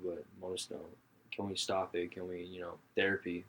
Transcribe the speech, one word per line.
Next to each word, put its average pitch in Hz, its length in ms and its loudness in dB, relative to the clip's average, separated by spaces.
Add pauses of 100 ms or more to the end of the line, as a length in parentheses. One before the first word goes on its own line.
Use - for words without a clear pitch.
but 85 180 -2 (160)
most 92 300 -4
don't. 78 120 -8 (500)
Can 101 180 -2
we 95 80 -2
stop 95 380 2
it? 87 160 2
Can 90 180 -6
we, 90 140 -4
you 90 180 -8
know, 85 140 -6 (200)
therapy, 95 540 4